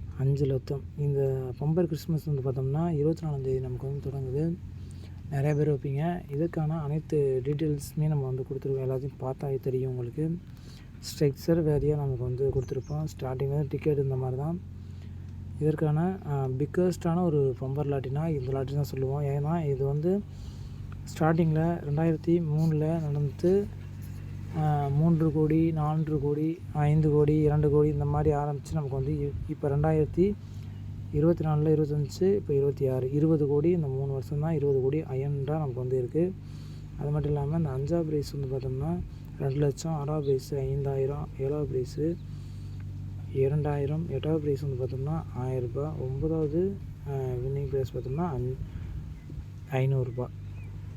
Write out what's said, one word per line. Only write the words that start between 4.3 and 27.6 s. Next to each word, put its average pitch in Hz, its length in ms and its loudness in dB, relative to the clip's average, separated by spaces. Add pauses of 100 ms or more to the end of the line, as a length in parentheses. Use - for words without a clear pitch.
நிறைய 147 240 2
பேர் 147 200 4
வைப்பீங்க. 147 460 -2 (120)
இதுக்கான 160 360 0
அனைத்து 147 760 0
டீட்டெயில்ஸுமே 147 640 0
நம்ம 147 200 2
வந்து 131 240 -2
கொடுத்துருக்கோம். 131 380 -2
எல்லாத்தையும் 131 300 -2
பார்த்தாலே 131 400 -2
தெரியும் 131 320 0
உங்களுக்கு. 127 480 -2 (600)
ஸ்ட்ரக்சர் 165 640 2
வேறையாக 147 400 4
நமக்கு 127 220 0
வந்து 127 300 2
கொடுத்துருப்போம். 135 500 -2 (120)
ஸ்டார்டிங்கில் 139 520 0
டிக்கெட் 143 300 2
இந்த 135 180 2
மாதிரி 127 240 -2
தான். 165 200 -2 (1000)
இதற்கான, 156 680 2
ஆ, 143 180 0
பிக்கஸ்டான 165 800 2
ஒரு 143 380 4
பம்பர் 135 280 -2
லாட்டினா 139 380 -2
இந்த 135 260 -2
லாட்டரி 135 220 -2
தான் 143 100 2
சொல்லுவோம். 135 380 -2
ஏன்னா 147 440 0
இது 139 180 0
வந்து 156 380 2 (920)
ஸ்டார்டிங்கில் 165 640 4 (120)
ரெண்டாயிரத்தி 165 560 2
மூணில் 156 540 2
நடந்து, 147 680 2 (920)
ஆ, 147 300 2
மூன்று 156 440 4
கோடி, 156 400 4
நான்கு 151 480 0
கோடி, 151 380 0 (140)
ஐந்து 151 380 4
கோடி, 151 280 6
இரண்டு 151 320 6